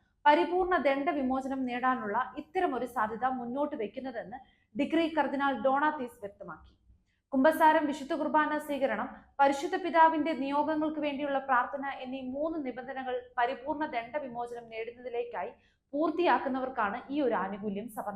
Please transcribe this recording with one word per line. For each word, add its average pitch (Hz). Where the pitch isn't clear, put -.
പരിപൂർണ്ണ 349
ദണ്ഡവിമോചനം 269
നേടാനുള്ള 240
ഇത്തരമൊരു 277
സാധ്യത 226
മുന്നോട്ട് 277
വെക്കുന്നതെന്ന് 233
ഡിഗ്രി 320
കർദിനാൾ 277
ഡോണാതീസ് 277
വ്യക്തമാക്കി. 180
കുമ്പസാരം, 311
വിശുദ്ധ 277
കുർബാന 302
സ്വീകരണം, 254
പരിശുദ്ധ 285
പിതാവിന്റെ 320
നിയോഗങ്ങൾക്ക് 302
വേണ്ടിയുള്ള 277
പ്രാർത്ഥന 262
എന്നീ 262
മൂന്ന് 320
നിബന്ധനകൾ 254
പരിപൂർണ്ണ 269
ദണ്ഡവിമോചനം 240
നേടുന്നതിലേക്കായി 233
പൂർത്തിയാക്കുന്നവർക്കാണ് 262
ഈ 294
ഒരു 220
ആനുകൂല്യം 202
സഭ 214